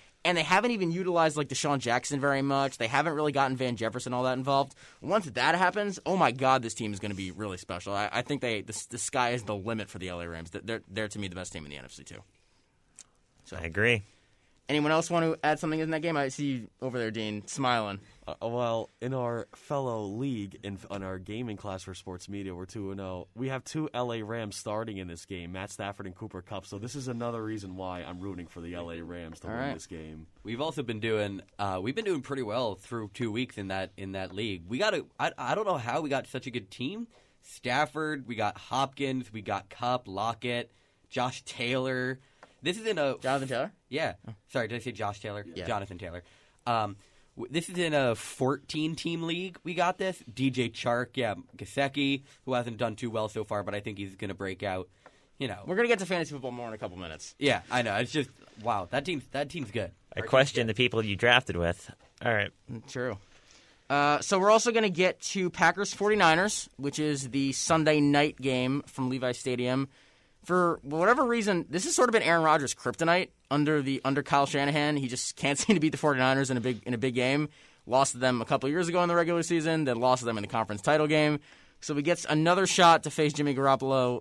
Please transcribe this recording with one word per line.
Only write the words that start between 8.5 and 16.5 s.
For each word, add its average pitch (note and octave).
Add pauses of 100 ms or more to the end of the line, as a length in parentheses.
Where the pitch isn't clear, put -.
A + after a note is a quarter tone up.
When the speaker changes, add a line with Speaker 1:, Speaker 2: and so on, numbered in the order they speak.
Speaker 1:
the, G#2+ (120)
the A#2
sky B2
is A#2+
the G#2+
limit G#2
for -
the F2+
L F2
A E2+
Rams. E2
They're, G2+
they're, A2+
they're, G#2+
to G2+
me, G2+
the F2
best F#2
team D#2+
in C#2+
the D2
N B1+
F -
C C#2+
too. G#1+ (1200)
So. -
Speaker 2:
I D#2
agree. G2+ (680)
Speaker 1:
Anyone D3
else E3
want E3+
to D#3+
add D3+
something D#3
in D#3+
that D#3
game? D#3+
I C#3
see D3
you B2+ (140)